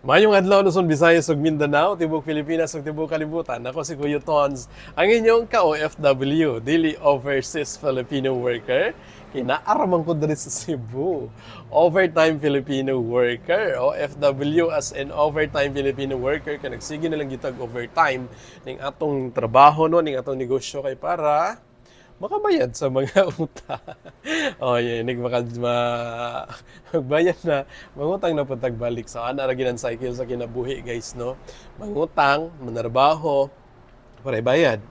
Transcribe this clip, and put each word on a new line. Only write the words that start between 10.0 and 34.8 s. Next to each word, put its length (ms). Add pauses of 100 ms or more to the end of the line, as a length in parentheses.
ko 80
diri 240
sa 160
Cebu. 800 (400)
Overtime 640
Filipino 640
worker, 800
O 160
F 240
W, 480
as 240
in 160
overtime 640
Filipino 400
worker. 480
Kaya 160
nagsige 320
na 80
lang 160
gitag 240
overtime 720 (400)
ning 80
atong 560
trabaho, 560
no, 160
ning 80
atong 240
negosyo 480
kay 80
para 640 (600)
makabayad 560
sa 160
mga 400
<laughs> 80
utang. 560 (640)
Oh, 240
yeah, 240
nig 160
maka-, 400
ma-, 880 (400)
magbayad 560
na, 160 (320)
mangutang 400
na 80
pud 160
tagbalik. 480
So, 160
ana 240
ra 80
gyud 160
ang 80
cycle 400
sa 80
kinabuhi, 560
guys, 320
no? 240 (400)
Mangutang, 800
manarbaho, 960 (720)
pare 160
bayad. 500